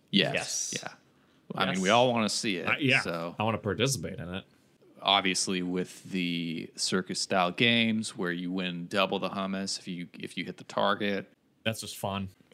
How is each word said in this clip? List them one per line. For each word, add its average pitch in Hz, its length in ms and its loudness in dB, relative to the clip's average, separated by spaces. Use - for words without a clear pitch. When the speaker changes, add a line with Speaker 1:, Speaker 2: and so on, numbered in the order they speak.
Speaker 1:
Yes. 82 220 4
Speaker 2:
Yes. - 500 -4
Speaker 1:
Yeah. - 60 -8
I 98 60 0
mean, 92 80 0
Speaker 2:
Yes. 95 80 -2
Speaker 1:
we 92 80 4
all 120 200 8
wanna 110 200 2
see 104 260 -2
it, 85 120 -4
Speaker 3:
I, 123 100 2
yeah, 131 220 4
Speaker 1:
so. 85 380 -4
Speaker 3:
I 107 40 0
wanna 107 160 2
participate 107 600 -2
in 85 160 -8
it. 98 100 -8
Speaker 1:
Obviously, 95 600 2
with 90 480 -4
the 85 680 -2
circus - 440 -2
style 90 300 2
games 113 680 2
where 90 160 -2
you 90 180 -4
win 90 360 -4
double 98 320 2
the 92 100 -2
hummus 95 500 -4
if - 80 -20
you, 87 220 -8
if - 200 -12
you 82 60 -2
hit - 120 -10
the - 80 -18
target. 101 600 0
Speaker 3:
That's 113 160 -2
just - 160 -10
fun. 98 320 -4